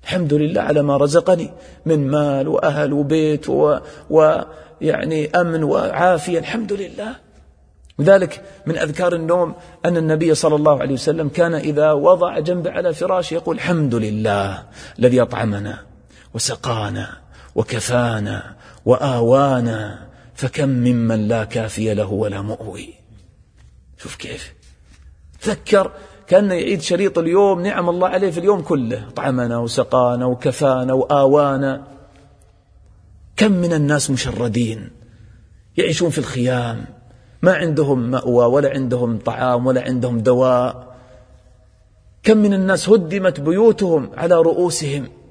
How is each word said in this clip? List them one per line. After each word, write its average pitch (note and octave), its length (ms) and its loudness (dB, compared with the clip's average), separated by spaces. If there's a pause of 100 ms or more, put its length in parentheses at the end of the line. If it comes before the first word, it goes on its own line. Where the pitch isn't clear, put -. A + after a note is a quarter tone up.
الحمد E3 320 -2
لله D3 260 0
على D3 220 0
ما C#3+ 140 2
رزقني D#3+ 540 2 (360)
من D3 240 0
مال D3 380 0
وأهل D3 440 0
وبيت D3 560 0
و-، D3 300 2 (320)
و-، D#3 300 4 (400)
يعني D#3 500 -2
أمن E3 340 0
وعافية، E3 760 0
الحمد G3+ 340 -6
لله". G3+ 520 -10 (760)
لذلك F3+ 440 2 (240)
من D3+ 120 -4
أذكار F3 360 -2
النوم E3 400 0 (300)
أن F3 120 2
النبي D#3+ 380 2
صلى D3+ 220 2
الله D3 240 4
عليه C#3 140 -2
وسلم D#3+ 340 -2
كان E3+ 260 0
إذا D3+ 380 2
وضع E3+ 460 2
جنبه F3 320 -4
على F3 240 -2
فراش F3+ 380 -2
يقول: E3 240 -4
"الحمد D#3 380 0
لله G#2 680 -2 (360)
الذي B2 240 4
أطعمنا G#2+ 560 -4 (560)
وسقانا G#2+ 720 -6 (460)
وكفانا A2 1000 -4 (300)
وآوانا، A#2+ 1200 0 (280)
فكم C#3 340 -4
ممن A#2 600 0
لا A2+ 160 0
كافي A2 500 -4
له G2+ 180 -2
ولا G2+ 280 -4
مؤوي". G#2 540 -10 (1040)
شوف - 180 -16
كيف - 380 -14 (880)
تذكر، G3 480 0 (360)
كأنه F#3+ 280 4
يعيد F3 260 -2
شريط F3+ 380 0
اليوم، F3+ 420 2
نعم F3+ 280 -2
الله F3+ 200 0
عليه F#3 220 0
في E3+ 100 -6
اليوم F#3+ 200 2
كله، B2 480 -4
أطعمنا B2 500 -4
وسقانا B2 680 0
وكفانا B2+ 680 0
وآوانا. C3+ 920 2 (1500)
كم G#3+ 160 4
من F3 200 0
الناس D3 380 0
مشردين A#2 800 -4 (840)
يعيشون E3 340 0
في D#3+ 80 -4
الخيام، A#2+ 640 -4 (580)
ما F3+ 120 4
عندهم C#3+ 560 0
مأوى A#2+ 340 2
ولا C3+ 260 2
عندهم B2 480 -2
طعام B2 480 -2
ولا B2+ 160 2
عندهم B2 360 -2
دواء. B2 760 0 (1300)
كم A3 140 6
من G#3 180 4
الناس F#3+ 340 0
هدمت F#3 520 2
بيوتهم F3 760 2
على E3+ 180 2
رؤوسهم E3 760 0 (220)